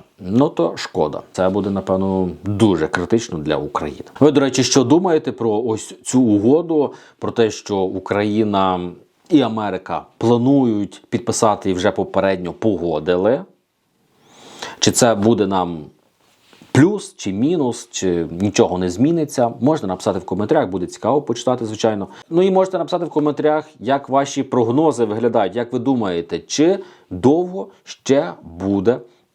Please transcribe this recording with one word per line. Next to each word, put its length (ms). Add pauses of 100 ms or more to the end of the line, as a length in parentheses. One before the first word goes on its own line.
(180)
ну 300
то 280
шкода. 460 (100)
Це 160
буде, 220
напевно, 600 (140)
дуже 440
критично 500
для 180
України. 480 (160)
Ви, 100
до 100
речі, 240
що 200
думаєте 480
про 300
ось 400
цю 180
угоду, 760 (240)
про 120
те, 200
що 260
Україна 1120 (400)
і 100
Америка 600 (160)
планують 920
підписати 600
і 40
вже 160
попередньо 600
погодили? 880 (1400)
Чи 120
це 240
буде 320
нам 380 (880)
плюс 440
чи 160
мінус, 600
чи 380
нічого 480
не 120
зміниться? 720
Можете 260
написати 320
в 60
коментарях, 440
буде 180
цікаво 360
почитати, 440
звичайно. 420 (220)
Ну 120
і 80
можете 280
написати 260
в 60
коментарях, 540 (160)
як 280
ваші 340
прогнози 640
виглядають, 520
як 160
ви 60
думаєте, 600
чи 400 (320)
довго 580 (160)
ще 480 (100)
буде 560 (360)